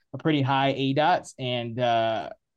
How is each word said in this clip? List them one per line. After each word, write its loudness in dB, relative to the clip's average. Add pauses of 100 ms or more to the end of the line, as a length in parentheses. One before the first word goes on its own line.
(120)
a -12
pretty 2
high 2
A 0
dots 0
and, -4
uh, 0 (260)